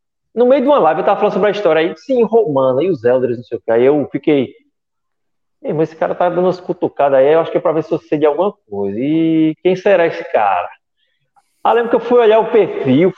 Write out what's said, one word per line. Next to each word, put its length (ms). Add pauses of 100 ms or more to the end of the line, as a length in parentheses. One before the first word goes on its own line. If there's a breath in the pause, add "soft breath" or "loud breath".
(320)
No 140
meio 160
de 60
uma 100
live 220
eu 40
tava 140
falando 140
sobre 160
a 40
história 280
aí, 160
sim, 260
Romana, 640
e 40
os 160
Elders, 340
não 60
sei 140
o 20
que. 120
Aí 120
eu 280
fiquei, 420 (1040)
"Ei, 120
mas 160
esse 100
cara 160
tá 140
dando 180
umas 140
cutucadas 580
aí, 140
eu 80
acho 100
que 80
é 20
pra 120
ver 100
se 100
eu 60
sei 200
de 60
alguma 280 (180)
coisa. 300
E 540 (100)
quem 100
será 320
esse 160 (100)
cara?" 360 (960)
Aí 100
lembro 160
que 60
eu 40
fui 200
olhar 180
o 140
perfil, 640